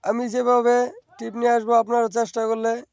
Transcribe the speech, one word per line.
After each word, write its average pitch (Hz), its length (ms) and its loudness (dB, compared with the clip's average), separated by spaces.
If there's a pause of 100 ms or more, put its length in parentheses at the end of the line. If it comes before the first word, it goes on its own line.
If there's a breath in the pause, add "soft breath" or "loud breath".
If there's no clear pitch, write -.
আমি 233 160 -2 (100)
যেভাবে 240 420 2 (420)
টিপ 226 220 -10
নিয়ে 240 160 2
আসবো, 226 160 0 (100)
আপনারা 233 240 0 (120)
চেষ্টা 226 320 -4
করলে 226 220 -2 (200)